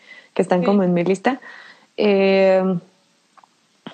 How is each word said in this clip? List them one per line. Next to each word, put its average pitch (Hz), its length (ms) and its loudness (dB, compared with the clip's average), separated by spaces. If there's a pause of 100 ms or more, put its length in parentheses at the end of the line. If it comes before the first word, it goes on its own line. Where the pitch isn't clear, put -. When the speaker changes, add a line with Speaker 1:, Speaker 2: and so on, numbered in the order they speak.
(340)
Speaker 1:
que 196 80 -2
están 180 180 0
Speaker 2:
Sí. 170 60 -4
Speaker 1:
como 202 160 2
en 180 100 0
mi 170 120 0
lista. 196 360 -2 (560)
Eh, 190 800 2 (1160)